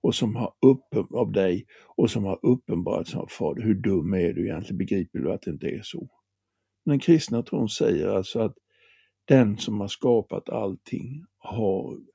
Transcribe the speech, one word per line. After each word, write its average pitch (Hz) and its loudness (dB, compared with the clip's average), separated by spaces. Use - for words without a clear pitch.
och - 2
som 110 -2
har 117 -6
uppen-, 131 4
av 110 0
dig 95 0
och - 4
som 104 -2
har 95 -4
uppenbarat - 0
sig - -6
av - -8
Fader. - -6
Hur 107 2
dum 98 0
är 87 2
du 90 -2
egentligen? 95 -6
Begriper 95 -4
du 69 -2
att 104 -8
det - -8
inte 73 -8
är 104 -6
så? - -14
Den 143 2
kristna 135 2
tron 123 -4
säger 98 0
alltså 98 -2
att 110 -2
den 117 6
som 104 -4
har 98 -4
skapat 110 0
allting 123 -8
har 95 -4